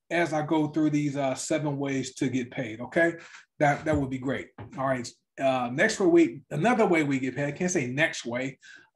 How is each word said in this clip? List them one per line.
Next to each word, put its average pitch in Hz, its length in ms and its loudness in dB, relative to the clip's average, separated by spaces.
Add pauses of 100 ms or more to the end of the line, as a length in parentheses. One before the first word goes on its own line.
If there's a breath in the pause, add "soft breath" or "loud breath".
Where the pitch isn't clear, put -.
(100)
as 165 220 0
I 156 100 0
go 151 260 2
through 151 220 2
these, 147 260 0
uh, 139 180 0
seven 147 420 -2
ways 135 400 -4
to 139 120 0
get 120 240 -4
paid, 113 280 -8
okay? 170 340 2 (440 loud breath)
That, 143 260 2
that 156 120 2
would 135 140 0
be 131 80 -4
great. 123 300 -4 (300)
All 135 80 -2
right, 127 240 -2 (300)
uh, 131 320 0
next 196 260 2
way 196 80 2
we, 165 440 4
another 202 360 2
way 165 160 4
we 139 160 0
get 127 160 -4
paid, 143 120 -2
I 143 60 -4
can't 175 180 -2
say 147 180 0
next 151 380 -2
way, 127 320 -6 (380 loud breath)